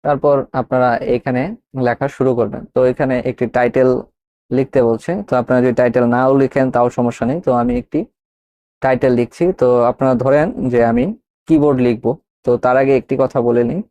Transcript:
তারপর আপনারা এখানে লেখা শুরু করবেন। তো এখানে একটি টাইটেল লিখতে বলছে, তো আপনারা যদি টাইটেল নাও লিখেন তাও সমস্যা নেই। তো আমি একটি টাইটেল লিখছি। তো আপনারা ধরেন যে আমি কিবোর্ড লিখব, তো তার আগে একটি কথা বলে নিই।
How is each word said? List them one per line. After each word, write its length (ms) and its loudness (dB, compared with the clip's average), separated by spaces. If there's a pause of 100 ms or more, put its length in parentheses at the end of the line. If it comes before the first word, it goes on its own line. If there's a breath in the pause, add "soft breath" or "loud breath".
তারপর 320 0 (180)
আপনারা 360 0 (260)
এখানে 260 -4 (460)
লেখা 280 -4
শুরু 200 0
করবেন। 260 -4 (100)
তো 80 -2 (120)
এখানে 240 -2 (100)
একটি 200 -4 (100)
টাইটেল 340 2 (600)
লিখতে 300 -2
বলছে, 300 -2 (160)
তো 80 -4
আপনারা 260 0
যদি 200 2
টাইটেল 320 2
নাও 180 2 (100)
লিখেন 300 0
তাও 160 2 (100)
সমস্যা 280 -2
নেই। 200 -2
তো 60 0 (100)
আমি 160 -2
একটি 220 -6 (800)
টাইটেল 380 2
লিখছি। 260 -2 (160)
তো 60 2 (240)
আপনারা 240 0
ধরেন 320 0 (220)
যে 160 2
আমি 200 0 (420)
কিবোর্ড 380 2
লিখব, 200 -2 (400)
তো 120 2
তার 200 0
আগে 180 2
একটি 260 -2
কথা 200 0
বলে 220 2
নিই। 160 -4 (120)